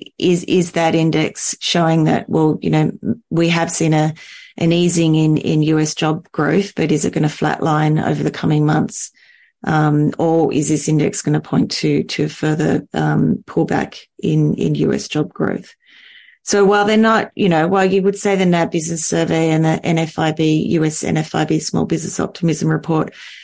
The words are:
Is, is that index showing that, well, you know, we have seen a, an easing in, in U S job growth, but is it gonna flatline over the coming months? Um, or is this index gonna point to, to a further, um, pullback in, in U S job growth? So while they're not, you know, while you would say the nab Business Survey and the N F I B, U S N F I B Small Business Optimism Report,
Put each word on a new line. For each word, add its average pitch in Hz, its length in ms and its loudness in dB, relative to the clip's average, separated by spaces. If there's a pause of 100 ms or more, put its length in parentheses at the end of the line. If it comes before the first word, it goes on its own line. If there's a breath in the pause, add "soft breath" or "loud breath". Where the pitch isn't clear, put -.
(180)
Is, 175 260 0
is 175 280 0
that 165 220 0
index 160 680 0
showing 165 440 2
that, - 260 0
well, 156 320 2
you 170 80 -2
know, 156 220 2 (360)
we 170 220 0
have 170 200 0
seen 160 220 0
a, 156 220 2 (420 loud breath)
an 165 160 2
easing 170 420 2
in, 156 240 4
in 156 240 0
U 156 160 2
S 151 160 -2
job - 380 -4
growth, 165 420 0
but 160 180 0
is 151 120 0
it - 100 -4
gonna 156 140 0
flatline 156 760 0
over 147 180 -2
the 156 80 0
coming 151 360 0
months? 160 440 -2 (540 soft breath)
Um, 151 540 2
or 165 340 2
is 147 160 0
this 151 200 -2
index 156 340 0
gonna 151 180 0
point - 320 -2
to, 151 320 0
to - 200 -4
a 156 40 -4
further, 156 640 -2
um, 151 540 0
pullback - 540 -4 (220)
in, 156 320 0
in 156 220 -2
U - 160 0
S 139 160 -6
job - 240 -4
growth? - 420 -6 (680 loud breath)
So 202 220 2
while 202 200 4
they're 214 120 2
not, 220 380 2
you 202 140 0
know, 165 200 2
while 190 160 2
you 190 180 2
would 196 160 0
say 202 160 0
the 190 120 2
nab 170 240 2
Business 165 340 -4
Survey 165 460 0
and 160 140 2
the 160 200 0
N 165 140 0
F 160 200 -4
I 160 140 0
B, 156 380 2
U 160 140 2
S 156 200 -2
N 165 120 -2
F 156 180 -4
I 160 100 0
B 156 140 0
Small 160 280 -2
Business 160 340 -4
Optimism 160 480 -2
Report, 156 460 -2 (300 loud breath)